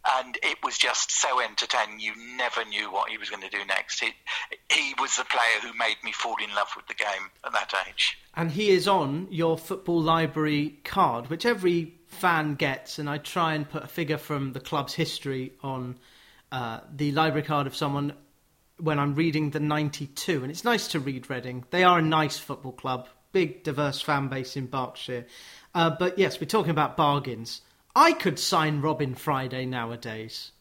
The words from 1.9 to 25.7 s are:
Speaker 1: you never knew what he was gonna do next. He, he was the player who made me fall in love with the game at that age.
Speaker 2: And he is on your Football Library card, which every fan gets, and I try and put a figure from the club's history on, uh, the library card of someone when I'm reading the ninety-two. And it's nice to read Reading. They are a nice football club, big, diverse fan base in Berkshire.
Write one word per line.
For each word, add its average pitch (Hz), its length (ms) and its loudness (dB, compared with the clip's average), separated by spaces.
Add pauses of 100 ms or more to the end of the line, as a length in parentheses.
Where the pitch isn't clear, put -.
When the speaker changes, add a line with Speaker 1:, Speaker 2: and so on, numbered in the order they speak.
Speaker 1:
you 107 140 -6 (240)
never 120 260 -2
knew 104 260 -4
what 104 200 0
he 110 80 -8
was 101 120 -8
gonna 98 200 -10
do 101 180 -4
next. 98 320 -2
He, 113 120 -2 (600)
he 143 260 2
was 135 200 0
the - 80 -2
player 117 360 2
who 113 160 -10
made 113 280 0
me 110 80 -4
fall 113 280 -4
in 104 140 -6
love 101 220 0
with - 100 -20
the - 60 -10
game 98 360 -4 (160)
at 127 60 -6
that 101 220 -2 (160)
age. - 280 0 (160)
Speaker 2:
And 170 160 -2
he 202 200 2
is 185 180 6
on 170 420 2
your 165 280 2
Football 170 440 -2
Library 156 840 2
card, 127 440 2
which 170 160 -4
every 180 500 2 (120)
fan 156 480 2
gets, 139 440 -4
and 147 100 -4
I 147 80 -4
try 160 380 0
and 147 140 -4
put - 140 -8
a - 40 -14
figure 156 300 -2
from 139 360 -4
the 131 80 -8
club's 139 320 -4
history 131 580 -4 (100)
on, 127 360 -6 (560)
uh, 117 260 -6 (160)
the 147 160 0
library 151 340 2
card 143 220 0
of 139 80 -8
someone 143 380 0 (680)
when 156 200 2
I'm 143 160 2
reading 156 340 2
the 147 100 -2
ninety-two. 151 840 0
And 131 60 -6
it's 170 140 -10
nice 233 260 0
to 156 120 0
read 131 280 -6
Reading. 123 420 -6
They 180 120 4
are 180 160 10
a - 20 4
nice 156 360 4
football 131 340 -10
club, 127 380 -6 (240)
big, 170 300 2
diverse 143 360 0
fan 139 300 0
base 131 260 -6
in 131 120 -4
Berkshire. 127 580 -6 (500)